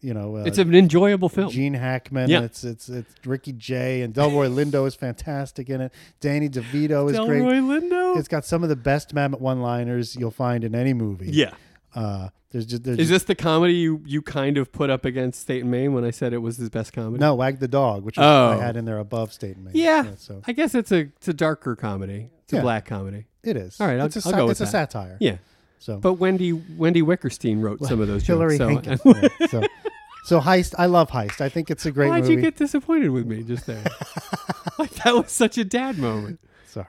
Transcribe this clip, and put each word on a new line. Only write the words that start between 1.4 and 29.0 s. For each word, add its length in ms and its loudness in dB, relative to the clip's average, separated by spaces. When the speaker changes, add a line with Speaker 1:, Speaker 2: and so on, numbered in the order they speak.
Speaker 1:
Gene 220 -2
Hackman. 560 -2
Speaker 2:
Yeah. 80 6
Speaker 1:
And 80 0
it's, 180 -12
it's, 260 -12
it's 240 -12
Ricky 280 -8
Jay 500 -4
and 100 -6
Delroy 400 2
Lindo 340 0
is 80 -4
fantastic 760 -8
in 120 -4
it. 100 -8
Danny 260 0
DeVito 640 0
is 80 0
great. 220 2
Speaker 2:
Delroy 180 4
Lindo? 360 0
Speaker 1:
It's 100 -2
got 180 -2
some 160 0
of 80 0
the 60 2
best 400 -2
Mamet 260 -2
one-liners 760 -2
you'll 160 -4
find 320 -2
in 120 -4
any 180 0
movie. 380 -4
Speaker 2:
Yeah. 220 0
Speaker 1:
Uh, 340 -6
there's 140 -6
ju-, 120 -6
there's 220 -4
Speaker 2:
Is 80 4
Speaker 1:
ju- 60 4
Speaker 2:
this 100 2
the 120 0
comedy 380 2
you, 320 0
you 160 -4
kind 360 -2
of 140 -2
put 180 -2
up 160 0
against 360 -4
State 220 -4
and 80 -2
Main 220 0
when 120 0
I 60 -2
said 220 -4
it 40 -4
was 200 -4
his 120 -6
best 240 -6
comedy? 260 -6
Speaker 1:
No, 160 4
Wag 240 -2
the 80 -4
Dog, 380 0
which 120 -8
is, 40 2
I 340 8
Speaker 2:
Oh. 40 0
Speaker 1:
had 180 -4
in 80 -6
there 140 -6
above 340 -6
State 240 -12
and 80 -18
Main. 100 -16
Speaker 2:
Yeah. 300 4
Speaker 1:
Yeah, 120 -12
so. 300 -16
Speaker 2:
I 60 -6
guess 220 0
it's 160 0
a, 80 4
it's 280 -6
a 60 -2
darker 420 -2
comedy. 540 -8
It's 100 -6
a 40 0
Speaker 1:
Yeah. 40 0
Speaker 2:
black 240 0
comedy. 400 -10
Speaker 1:
It 140 -4
is. 240 -10
Speaker 2:
All 60 0
right, 120 0
I'll, 60 0
Speaker 1:
It's 100 -4
a 40 -4
Speaker 2:
I'll 120 -2
Speaker 1:
sa-, 60 2
Speaker 2:
go 80 4
with 60 4
Speaker 1:
it's 100 -2
a 40 -2
Speaker 2:
that. 60 -4
Speaker 1:
satire. 480 -4
Speaker 2:
Yeah. 180 0
Speaker 1:
So. 180 -8
Speaker 2:
But 160 2
Wendy, 400 2
Wendy 480 0
Wickerstein 600 0
wrote 220 -4
some 180 0
of 60 2
those 180 0
Speaker 1:
Hillary 320 4
Speaker 2:
jokes. 280 2